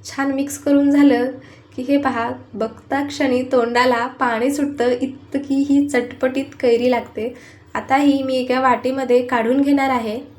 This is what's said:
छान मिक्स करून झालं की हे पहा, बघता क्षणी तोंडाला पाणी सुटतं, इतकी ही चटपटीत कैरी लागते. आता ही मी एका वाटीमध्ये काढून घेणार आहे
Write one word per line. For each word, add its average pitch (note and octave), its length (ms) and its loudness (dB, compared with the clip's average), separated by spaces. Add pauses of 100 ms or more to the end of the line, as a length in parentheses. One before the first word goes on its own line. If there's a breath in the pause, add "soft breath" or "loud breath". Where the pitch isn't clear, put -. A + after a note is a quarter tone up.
छान C#4 260 -4
मिक्स C#4 280 -4
करून C#4+ 320 2
झालं C4+ 380 4 (460 loud breath)
की - 80 -8
हे C#4+ 160 2
पहा, A#3+ 300 -2 (240)
बघता A3+ 520 -6
क्षणी B3+ 360 0 (100)
तोंडाला A#3+ 540 2 (140)
पाणी A#3+ 320 0
सुटतं, C#4 400 -2
इतकी C#4 720 -4
ही C#4+ 240 2
चटपटीत C4 720 -4
कैरी B3 320 2
लागते. A#3 420 -4 (420 loud breath)
आता - 220 -2
ही C#4 260 2
मी C4 120 -2
एका B3+ 260 0
वाटीमध्ये B3+ 600 2
काढून B3 380 0
घेणार C#4 300 2
आहे A3+ 280 -4 (200)